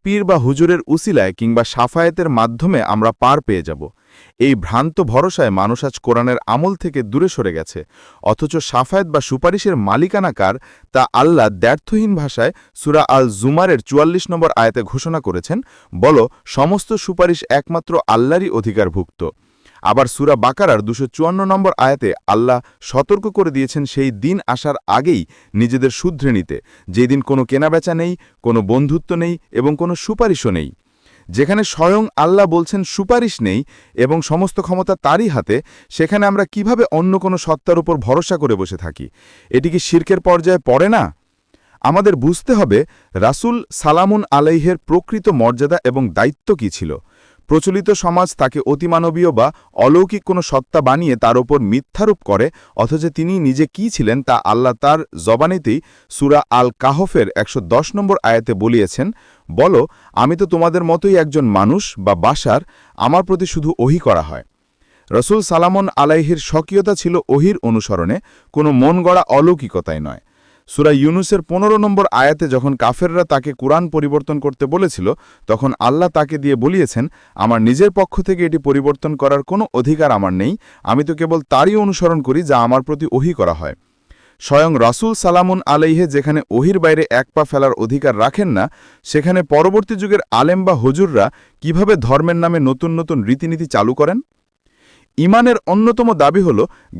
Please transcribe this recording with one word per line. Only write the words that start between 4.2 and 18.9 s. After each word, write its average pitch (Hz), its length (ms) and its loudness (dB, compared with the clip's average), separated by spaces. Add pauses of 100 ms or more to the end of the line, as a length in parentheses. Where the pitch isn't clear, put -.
এই 135 160 4
ভ্রান্ত 117 460 -2
ভরসায় 139 500 0
মানুষ 101 340 -2
আজ 135 140 -6
কোরআনের 120 380 0 (100)
আমল 156 280 0
থেকে 147 280 -6
দূরে 127 260 0
সরে 101 240 -4
গেছে। 80 320 -10 (380)
অথচ 143 340 -2
শাফায়েত 156 500 -2
বা 151 140 -2
সুপারিশের 175 560 -2
মালিকানা 139 560 0
কার, 98 220 -2 (380)
তা 131 200 2
আল্লাহ 147 360 4
দ্ব্যর্থহীন 147 680 0
ভাষায় 147 360 -4 (220)
সূরা 151 280 0
আল 131 280 2
জুমারের 139 500 0
চুয়াল্লিশ 160 500 0
নম্বর 165 260 0
আয়াতে 113 260 0
ঘোষণা 151 380 -6
করেছেন, 101 420 -6 (320)
"বলো, 123 340 4 (160)
সমস্ত 175 480 -2
সুপারিশ 180 580 -2
একমাত্র 165 560 -2
আল্লাহরই 135 440 0
অধিকারভুক্ত।" 98 800 -4 (540)